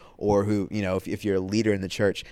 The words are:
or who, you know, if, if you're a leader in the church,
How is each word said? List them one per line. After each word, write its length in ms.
or 280
who, 260
you 100
know, 140
if, 140
if 160
you're 100
a 60
leader 320
in 80
the 80
church, 420